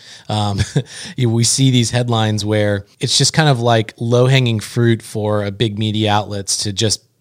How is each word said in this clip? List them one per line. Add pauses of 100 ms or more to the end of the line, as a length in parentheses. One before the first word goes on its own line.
(300)
Um, (280)
<laughs>
you,
we
see
these
headlines
where (140)
it's
just
kind
of
like
low-hanging
fruit
for
a
big
media
outlets
to
just (180)